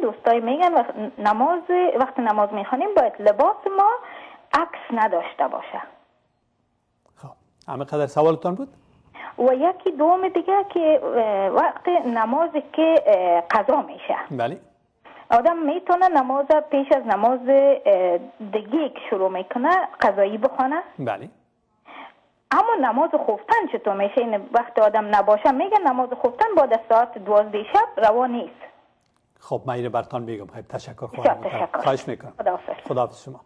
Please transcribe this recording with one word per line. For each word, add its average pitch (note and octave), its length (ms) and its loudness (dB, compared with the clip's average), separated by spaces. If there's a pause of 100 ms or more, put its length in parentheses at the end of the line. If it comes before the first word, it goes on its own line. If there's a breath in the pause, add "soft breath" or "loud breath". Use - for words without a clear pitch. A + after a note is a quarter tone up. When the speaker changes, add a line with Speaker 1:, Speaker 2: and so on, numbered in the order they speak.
Speaker 1:
دوستای A#3 380 0
میگن D4+ 340 0
وقت B3 200 0 (260)
نماز، A#3 420 0 (380)
وقت B3+ 200 -2
نماز G#3+ 340 0
میخوانیم B3+ 440 -4
باید B3 220 2
لباس A3 360 2 (220)
ما G4+ 120 6 (640 loud breath)
عکس B3+ 500 -2
نداشته E3+ 440 -2
باشه. - 340 -10 (1300)
Speaker 2:
خب، C#3+ 140 -20 (380)
همه C3+ 180 -8
قدر D3 220 -2
سوالتان D#3+ 480 2
بود؟ C4+ 120 -12 (720 loud breath)
Speaker 1:
و B3+ 140 4
یکی F4+ 380 -2
دوم F4 380 2
دیگه F#4+ 440 0
که، D#4 300 4
اه، G3+ 460 0
وقت - 380 0 (180)
نماز A#3+ 440 0 (240)
که، D#4+ 220 4 (120)
اه، F3+ 340 4
قضا G3+ 400 0
میشه. - 560 -8
Speaker 2:
بله. B2 220 -4 (720 loud breath)
Speaker 1:
آدم D#4+ 340 2
می‌تونه F4+ 420 0
نماز C#4 380 0 (260)
پیش C#4 240 0
از C4 120 -2
نماز، A3+ 320 2 (100)
اه، G#3 680 4 (220)
دیگه G#3+ 500 -4
که - 100 -16 (100)
شروع F#3+ 220 0
می‌کنه F#3+ 380 -4 (320)
قضایی G3+ 360 2
بخونه؟ C4 460 -2 (160)
Speaker 2:
بله. A#2 300 -8 (1200 loud breath)
Speaker 1:
اما F4+ 380 2
نماز C#4 200 0
خفتن D4+ 640 0
چطور G#3 200 -2
می‌شه؟ G3+ 280 -2
این A3 200 -2 (120)
وقت A#3 260 0
آدم G#3+ 360 2
نباشه G#3 360 4
می‌گن F#4 360 2
نماز B3+ 220 0
خفتن B3 360 0 (120)
بعد C4 160 4
از A3+ 60 2 (100)
ساعت A#3 280 2
دوازده G#3 460 0
شب A3 460 2
روا A#3+ 160 2
نیست. A#3+ 360 -6 (760)
Speaker 2:
خب، A#2+ 260 -8
من B2+ 80 -6
اینو A#2+ 160 -6
براتون A#2+ 340 -6
می‌گم. A2 240 -12
خیلی - 220 -18
تشکر - 380 -14
خواهم - 140 -12
Speaker 1:
بسیار G3+ 160 -6
Speaker 2:
می‌کنم. - 280 -8
Speaker 1:
تشکر. - 160 -10
Speaker 2:
خواهش C3+ 260 -4
می‌کنم. A#2+ 300 -14
Speaker 1:
خداحافظ. - 500 -8
Speaker 2:
خداحافظ B2 360 -6
شما. C3 220 -20